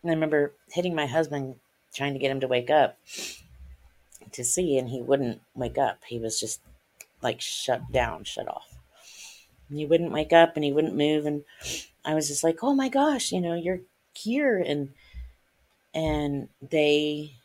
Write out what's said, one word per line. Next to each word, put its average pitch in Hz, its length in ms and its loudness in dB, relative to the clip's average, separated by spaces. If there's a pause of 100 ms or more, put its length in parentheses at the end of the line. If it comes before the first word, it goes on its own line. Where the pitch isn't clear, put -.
And 170 80 -4
I 165 40 2
remember 151 380 2 (180)
hitting 175 240 -2
my 151 120 0
husband, 139 500 -2 (380)
trying 143 200 -4
to 135 40 -6
get 135 120 0
him 135 100 -2
to 131 80 -2
wake 123 220 2
up 151 280 4 (1300)
to 123 120 -10
see, 160 340 0
and 127 100 -4
he 127 120 -8
wouldn't 127 400 0 (140)
wake 120 240 -4
up. 127 260 0
He 120 140 -8
was 113 220 -4
just, - 200 -8 (600)
like, - 180 -4
shut 127 520 -4
down, 117 320 -2
shut - 240 -10
off. - 300 -14 (920)
And 143 100 -10
he 151 80 -4
wouldn't 165 260 2
wake 156 200 0
up, 165 240 8
and 151 80 -2
he 143 80 0
wouldn't 156 240 0
move, 151 300 2
and 147 180 -4 (600)
I 156 100 -2
was 156 140 0
just 143 160 -4
like, 165 180 2
"Oh 277 120 2
my 269 140 2
gosh, 277 440 0
you 180 80 0
know, 170 140 -2
you're 175 260 -2 (340)
here." 247 440 0
And, 143 360 -2 (1000)
and 147 540 -2 (140)
they 151 720 2 (100)